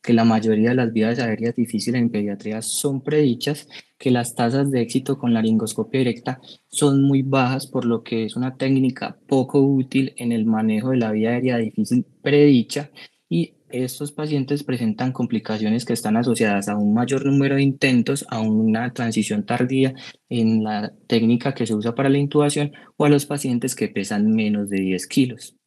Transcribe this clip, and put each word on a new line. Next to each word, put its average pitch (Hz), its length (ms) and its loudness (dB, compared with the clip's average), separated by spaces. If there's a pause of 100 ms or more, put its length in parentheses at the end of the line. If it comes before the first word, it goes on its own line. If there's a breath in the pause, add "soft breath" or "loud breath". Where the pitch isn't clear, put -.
que 120 100 0
la 117 120 6
mayoría 110 460 4
de 127 40 2
las 120 180 0
vías 113 260 0
aéreas 117 380 -4
difíciles 117 440 -2
en 117 100 2
pediatría 104 500 -6
son 135 420 -4
predichas, 147 680 0 (300 loud breath)
que 131 120 -2
las 123 240 0
tasas 135 360 0
de 123 120 0
éxito 131 360 -2
con 120 140 0
laringoscopia 110 680 0
directa 127 400 -2 (280 loud breath)
son 139 340 2
muy 139 200 4
bajas, 131 440 0
por 123 200 -4
lo 113 160 0
que 113 240 -4
es 107 100 -10
una 127 200 -4
técnica 131 680 0
poco 135 360 2
útil 135 540 0
en 120 160 -2
el 113 120 0
manejo 110 460 0
de 131 80 2
la 110 120 0
vía 110 200 0
aérea 123 260 0
difícil 113 480 0 (180)
predicha, 143 680 4 (400 loud breath)
y 165 240 -2 (140)
estos 127 440 -8
pacientes 143 520 -4
presentan 120 480 -2
complicaciones 110 720 -2
que - 80 -4
están 110 240 0
asociadas 107 540 0
a 104 80 -2
un 104 160 2
mayor 131 320 0
número 139 300 2
de 139 60 2
intentos, 135 680 0
a 113 100 -4
una 110 540 0
transición 110 500 -2
tardía 131 500 0 (360 loud breath)
en 110 340 2
la 107 300 -6 (120)
técnica 117 460 2
que 120 140 -4
se 110 80 -2
usa 113 200 -2
para 135 140 0
la 139 80 4
intubación 147 560 0 (240 loud breath)
o 143 80 0
a 147 60 4
los 143 160 4
pacientes 131 480 -4
que 104 140 -4
pesan 104 420 0
menos 107 400 0
de 98 100 -2
diez 92 260 -2
kilos. 127 480 -2 (120)